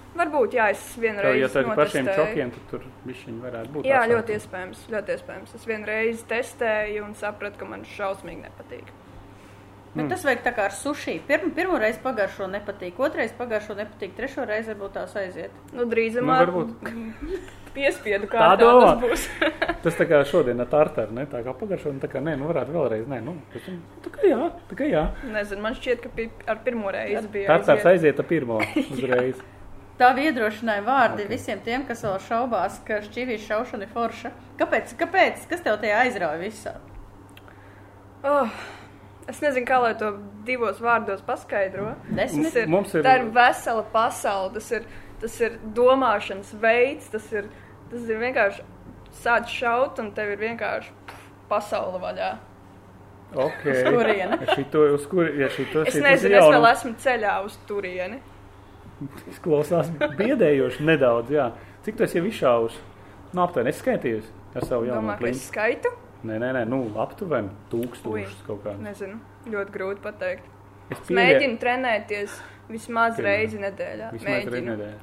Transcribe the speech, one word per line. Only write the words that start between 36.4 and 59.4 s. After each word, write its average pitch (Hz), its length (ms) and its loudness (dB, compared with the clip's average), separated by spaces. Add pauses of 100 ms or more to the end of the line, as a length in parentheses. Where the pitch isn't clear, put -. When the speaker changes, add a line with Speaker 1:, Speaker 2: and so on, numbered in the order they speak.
Speaker 1:
Oh, 277 280 2 (760)
es - 160 -12
nezinu, 254 260 0
kā 262 140 4
lai 233 140 2
to 214 180 -4 (320)
divos 233 340 -2
vārdos 220 440 0
paskaidro. 196 720 -4 (100)
Speaker 3:
Desmit? 185 420 -2
Speaker 1:
Tas 320 100 -2
ir, 220 120 2
Speaker 2:
Mums 190 260 2
ir 233 80 4
Speaker 1:
tā 262 160 8
ir 247 120 -2
vesela 240 520 4
pasaule, 214 720 0
tas 214 160 -10
ir, - 160 -4 (320)
tas - 220 -8
ir 226 180 -2 (160)
domāšanas 226 800 4
veids, 240 560 2
tas 220 220 -8
ir, 208 160 -4 (380)
tas 233 220 -10
ir 220 100 -2
vienkārši 240 440 0 (480)
sāc 226 360 0
šaut, 254 520 -2
un 220 140 -6
tev 208 200 -4
ir 202 60 -6
vienkārši, 220 520 -6 (100)
pf, - 300 -20 (140)
pasaule 202 560 -4
vaļā. 185 320 -4 (960)
Speaker 2:
Ok. 143 340 -2
Speaker 3:
Uz 131 200 2
kurieni? 214 540 2
Speaker 2:
Ja 131 160 0
šito, 147 360 2
uz 143 160 0
kur-, 170 280 2
ja 139 140 2
šito, 156 360 -2
Speaker 1:
Es 170 100 0
Speaker 2:
šito 147 100 2
Speaker 1:
nezinu, 262 260 6
Speaker 2:
ir 202 80 8
Speaker 1:
es 185 40 12
Speaker 2:
jauna. 151 160 12
Speaker 1:
vēl 233 140 8
esmu 254 240 -4
ceļā 220 440 0
uz 202 240 -10
turieni. 190 540 -6 (1080)
Speaker 2:
Izklausās 151 640 0 (240)